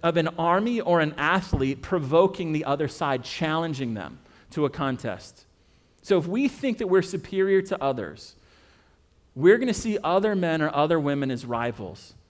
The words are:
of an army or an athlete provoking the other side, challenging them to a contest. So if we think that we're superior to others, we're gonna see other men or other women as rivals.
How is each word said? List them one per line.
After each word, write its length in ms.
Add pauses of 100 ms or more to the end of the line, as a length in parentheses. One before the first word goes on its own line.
of 140
an 120 (100)
army 420
or 200
an 180
athlete 640
provoking 720
the 100
other 240
side, 360
challenging 680
them 280 (320)
to 120
a 60
contest. 720 (560)
So 160
if 100
we 220
think 300
that 80
we're 160
superior 600
to 180
others, 540 (1000)
we're 220
gonna 140
see 300
other 320
men 260
or 140
other 240
women 320
as 160
rivals. 680 (160)